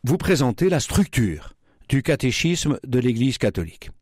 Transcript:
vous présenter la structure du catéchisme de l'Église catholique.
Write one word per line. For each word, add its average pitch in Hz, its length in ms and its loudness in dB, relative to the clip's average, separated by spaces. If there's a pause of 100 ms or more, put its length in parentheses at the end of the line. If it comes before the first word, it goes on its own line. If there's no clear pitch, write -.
vous 147 120 2
présenter 165 520 2
la 165 100 2
structure 110 760 0 (340)
du 135 140 2
catéchisme 147 840 0
de 127 120 0
l'Église 120 380 0
catholique. 92 540 -4 (100)